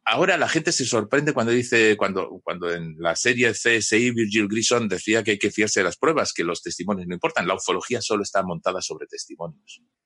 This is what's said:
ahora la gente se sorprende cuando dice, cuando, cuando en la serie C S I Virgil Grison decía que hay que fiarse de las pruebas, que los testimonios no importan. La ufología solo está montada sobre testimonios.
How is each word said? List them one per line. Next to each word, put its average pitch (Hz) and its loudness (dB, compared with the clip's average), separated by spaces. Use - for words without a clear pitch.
ahora 165 2
la 127 2
gente 160 0
se 131 -2
sorprende 127 0
cuando 117 2
dice, 117 4
cuando, 95 -2
cuando 87 -4
en 82 -6
la 82 0
serie 120 2
C 117 2
S 107 2
I 123 2
Virgil 110 0
Grison 113 0
decía 107 0
que 107 0
hay 101 0
que 104 0
fiarse 107 0
de 95 2
las 87 -2
pruebas, 139 2
que 87 -4
los 85 -2
testimonios 90 -4
no 87 -6
importan. 107 -2
La 95 2
ufología 98 -2
solo 104 -2
está 98 -2
montada 92 -4
sobre 78 -8
testimonios. - -14